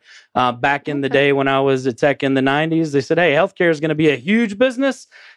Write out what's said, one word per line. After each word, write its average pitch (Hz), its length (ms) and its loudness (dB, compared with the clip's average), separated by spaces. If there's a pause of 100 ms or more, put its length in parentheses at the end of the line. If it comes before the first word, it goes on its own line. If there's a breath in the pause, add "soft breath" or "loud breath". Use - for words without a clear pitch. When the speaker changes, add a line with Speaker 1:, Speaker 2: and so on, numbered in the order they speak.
(340 loud breath)
Speaker 1:
Uh, 123 180 0
back 139 380 -4
in 143 100 -4
the 139 80 -2
Speaker 2:
Okay. 135 60 -4
Speaker 1:
day 143 180 4
when 139 160 0
I 135 140 0
was 135 260 0
at 120 100 -4
Tech 143 240 0
in 135 120 0
the 131 80 2
nineties, 156 500 0
they 139 100 0
said, - 160 -2
"Hey, 170 160 2
healthcare 175 360 0
is 151 100 0
gonna 156 160 -2
be 151 140 2
a 139 80 0
huge 202 400 -2
business. 262 500 -2 (300 loud breath)